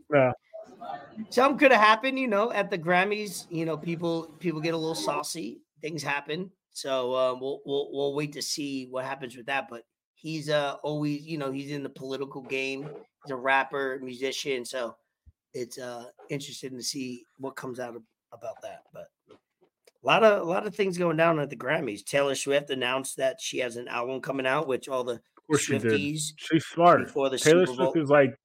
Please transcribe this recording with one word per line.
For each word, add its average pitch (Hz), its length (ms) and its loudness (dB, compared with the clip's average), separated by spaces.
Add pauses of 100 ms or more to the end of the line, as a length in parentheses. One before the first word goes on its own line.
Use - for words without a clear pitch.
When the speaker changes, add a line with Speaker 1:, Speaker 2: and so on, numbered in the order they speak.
(120)
Speaker 1:
Yeah. 135 200 6 (1000)
Speaker 2:
Something 262 280 4
could 269 140 8
have 214 100 8
happened, 226 380 4
you 262 80 -2
know, 214 240 2
at 202 180 -2
the 202 80 -2
Grammys. 185 720 0
You 165 160 -4
know, 160 120 -2
people, 165 500 -4 (120)
people 160 200 -4
get 165 140 -2
a 165 40 0
little 160 180 -2
saucy. 151 680 -6 (200)
Things 151 220 -6
happen. 147 480 -4 (200)
So, 131 420 -2
uh, 127 260 2
we'll, 135 260 -6
we'll, 139 260 -2
we'll 139 240 -2
wait 147 180 -4
to 139 80 -10
see 139 460 -6
what 127 180 -6
happens 135 320 -10
with 113 80 -16
that. 135 240 -4
But 120 140 -14 (320)
he's, 156 340 -8
uh, 143 340 0
always, 147 420 -2
you 160 120 -6
know, 139 140 -4
he's 139 200 -8
in 143 120 -6
the 135 60 -8
political 135 520 -8
game. 135 480 -6 (340)
He's 139 80 -10
a 135 40 -6
rapper, 135 640 0
musician. 127 640 -4
So 120 300 -6 (580)
it's, 123 240 -10
uh, 123 280 -12 (240)
interesting 139 460 -10
to 120 80 -10
see 127 420 -8 (120)
what 131 180 -10
comes 123 240 -10
out 120 160 -10
of, 117 80 -18 (280)
about - 320 -12
that. 101 280 -16
But 87 160 -18 (220)
a - 80 -20 (680)
lot 165 180 6
of, 202 180 8
a 170 80 -4
lot 208 180 -2
of 190 80 -10
things 190 220 0
going 170 200 2
down 165 220 6
at 139 100 -2
the - 60 -12
Grammys. 123 480 -2
Taylor 139 320 2
Swift 143 340 0
announced 131 480 -2
that 131 220 0
she - 200 -6
has 120 180 -4
an 123 100 -10
album 123 320 -4
coming 131 280 -2
out, 147 200 2
which 131 220 -2
all 131 140 -2
the 120 100 -4
Speaker 1:
Of - 340 -20
course 151 140 4
she 143 160 0
did. 113 140 2
Speaker 2:
Swifties 147 460 -2
Speaker 1:
She's - 280 0
smart. 165 400 6
Speaker 2:
before 139 240 0
the 131 80 -2
Speaker 1:
Taylor 170 300 8
Speaker 2:
Super 123 100 -4
Bowl. 131 160 2
Speaker 1:
Swift 165 100 2
is, 135 60 0
like, 139 360 6